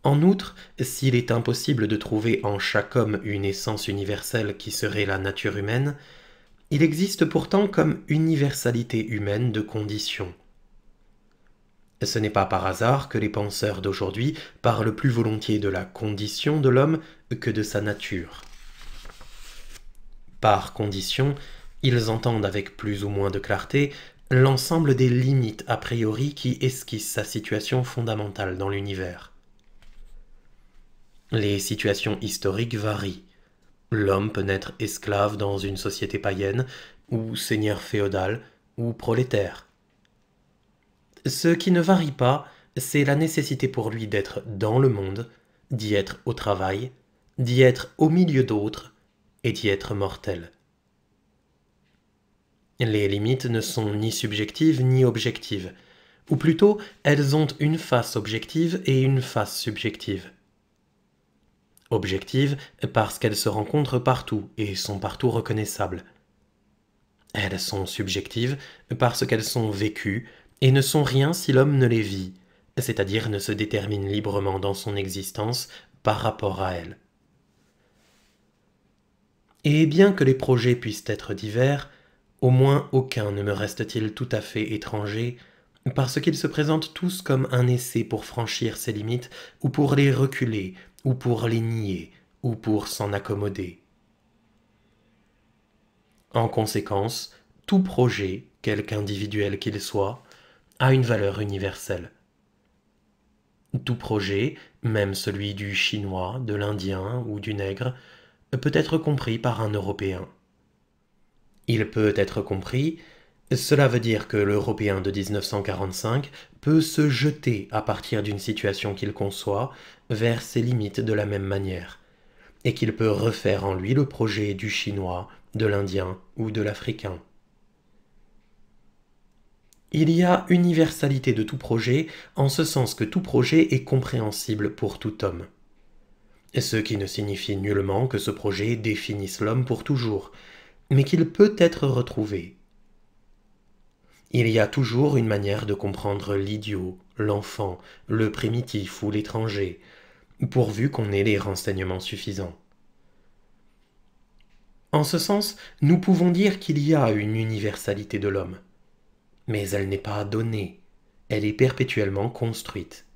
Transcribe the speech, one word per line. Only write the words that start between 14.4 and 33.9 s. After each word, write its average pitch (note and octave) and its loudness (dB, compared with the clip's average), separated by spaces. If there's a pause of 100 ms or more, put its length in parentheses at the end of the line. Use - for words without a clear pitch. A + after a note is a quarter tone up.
parlent A2 2
plus - 0
volontiers A2 0
de G2+ 0
la F#2 -4
condition G#2+ -2
de C3+ 4
l'homme D3 4 (400)
que - -2
de G#2+ 0
sa G#2 -2
nature. G2+ -6 (2000)
Par G#2 2
condition, G#2+ -2 (460)
ils A#2+ 2
entendent A2+ 0
avec G2 -4
plus G#2 -4
ou G2+ -2
moins G2 0
de G2 -4
clarté C#3 0 (400)
l'ensemble C3+ 6
des B2+ 6
limites B2+ 2
a A2+ 0
priori A#2+ -2
qui - -2
esquissent - -4
sa G#2 -4
situation A#2 -2
fondamentale G#2 -4
dans G2 -4
l'univers. F#2+ -6 (2000)
Les G#2 0
situations G2+ -2
historiques G#2+ -2
varient. G2+ -4 (680)